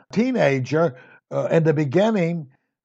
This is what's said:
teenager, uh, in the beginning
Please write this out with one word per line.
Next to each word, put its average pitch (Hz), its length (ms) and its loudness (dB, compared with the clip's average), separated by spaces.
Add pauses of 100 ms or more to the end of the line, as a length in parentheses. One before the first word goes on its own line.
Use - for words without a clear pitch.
(120)
teenager, 156 840 0 (360)
uh, 139 180 -4
in 165 140 2
the 156 100 2
beginning 165 800 0 (340)